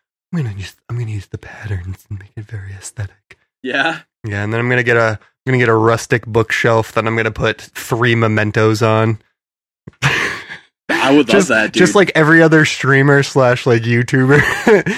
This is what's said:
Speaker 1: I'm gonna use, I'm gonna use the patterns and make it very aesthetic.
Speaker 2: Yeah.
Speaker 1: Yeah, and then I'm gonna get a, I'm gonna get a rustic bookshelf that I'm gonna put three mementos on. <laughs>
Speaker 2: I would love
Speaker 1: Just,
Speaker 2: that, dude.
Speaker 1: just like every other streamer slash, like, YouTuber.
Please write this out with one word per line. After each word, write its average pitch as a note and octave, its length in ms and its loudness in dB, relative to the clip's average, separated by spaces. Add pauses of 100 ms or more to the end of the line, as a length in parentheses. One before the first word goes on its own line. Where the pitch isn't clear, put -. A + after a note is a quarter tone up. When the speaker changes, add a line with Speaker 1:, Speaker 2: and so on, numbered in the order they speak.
(340)
Speaker 1:
I'm E3 80 -4
gonna A2 160 -8
use, F#2+ 180 -16 (140)
I'm A#2+ 80 -8
gonna A#2 120 -8
use G#2 180 -10
the - 100 -14
patterns F#2+ 720 -12
and G2 80 -12
make G2 180 -20
it G#2+ 80 -16
very G2 300 -14
aesthetic. - 640 -16 (240)
Speaker 2:
Yeah. C#3+ 380 -4 (260)
Speaker 1:
Yeah, G2+ 180 -4
and G#2+ 80 -4
then A2+ 80 -2
I'm A#2+ 80 -2
gonna B2 140 0
get A#2 160 2
a, A2+ 200 2
I'm - 0 - (280)
gonna C3 120 0
get A#2+ 120 2
a A2+ 40 4
rustic A2+ 520 0
bookshelf A2+ 640 -2
that A2 140 -2
I'm A2+ 100 -2
gonna A2 140 -2
put A2 320 -4
three A#2 520 -2
mementos A2 680 0
on. A2 400 2
<laughs> - 800 -20 (840)
Speaker 2:
I - 220 -2
would C#3+ 180 4
love A2 80 2
Speaker 1:
Just, - 120 2
Speaker 2:
that, A2 240 0
dude. - 80 0
Speaker 1:
just F3+ 140 2
like G3 220 4
every D#3+ 260 4
other D#3+ 220 6
streamer C#3 580 2
slash, B2+ 440 0
like, A#2 160 2
YouTuber. B2+ 580 2 (580)